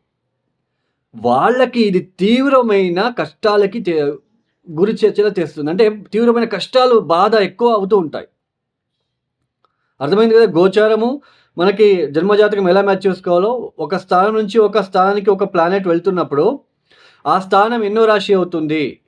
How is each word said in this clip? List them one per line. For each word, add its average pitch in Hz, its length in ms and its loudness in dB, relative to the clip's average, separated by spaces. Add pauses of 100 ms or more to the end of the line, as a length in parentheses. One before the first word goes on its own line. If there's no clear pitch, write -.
(1160)
వాళ్ళకి 220 680 0
ఇది 185 320 -2
తీవ్రమైన 226 1000 0
కష్టాలకి 202 600 -2
తే-, 156 320 -2 (580)
గురి 180 220 -2
చే-, 214 280 0
చేలా 208 80 2
తెస్తుంది. 151 420 -6
అంటే 214 420 -2
తీవ్రమైన 233 320 0
కష్టాలు, 233 540 0
బాధ 180 360 0
ఎక్కువ 226 400 0
అవుతూ 202 220 0
ఉంటాయి. 139 300 -4 (1700)
అర్థమైంది 208 340 2
కదా? 226 100 6
గోచారము 214 800 0 (360)
మనకి 196 480 2
జన్మజాతకం 196 640 0
ఎలా 196 140 4
మ్యాచ్ 196 240 -2
చేసుకోవాలో, 190 720 -2
ఒక 156 180 -6
స్థానం 190 380 0
నుంచి 220 240 -2
ఒక 208 200 2
స్థానానికి 196 520 0
ఒక 196 140 0
ప్లానెట్ 190 440 -2
వెళ్తున్నప్పుడు 170 720 -2 (680)
ఆ 185 140 0
స్థానం 208 440 0
ఎన్నో 214 200 0
రాశి 202 300 0
అవుతుంది, 156 720 -4